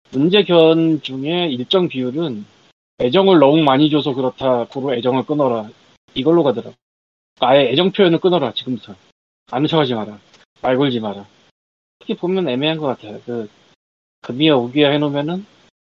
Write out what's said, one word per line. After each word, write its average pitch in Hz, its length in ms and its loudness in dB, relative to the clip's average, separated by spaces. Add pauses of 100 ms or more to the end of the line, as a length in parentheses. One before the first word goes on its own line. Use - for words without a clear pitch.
(120)
문제견 165 920 2
중에 151 460 -6
일정 143 380 0
비율은 127 580 -6 (540)
"애정을 185 400 4
너무 143 240 6
많이 143 260 4
줘서 143 240 0
그렇다, 127 520 -2
고로 135 300 -6
애정을 123 300 -2
끊어라." 123 440 -2 (460)
이걸로 156 280 2
가더라고. 117 320 -4 (640)
아예 131 320 4
애정 180 200 0
표현을 170 280 2
끊어라, 160 340 0
지금부터. 117 420 -10 (560)
아는 139 160 -2
척하지 147 260 0
마라. 104 260 -8 (420)
말 127 160 0
걸지 131 220 0
마라. 101 260 -8 (760)
어떻게 214 160 -8
보면 180 340 -2
애매한 147 280 -2
것 151 100 -6
같아요. 107 380 -8
그, 117 220 -8 (760)
금이야 147 320 2
오기야 131 340 2
해놓으면은 151 560 -2 (540)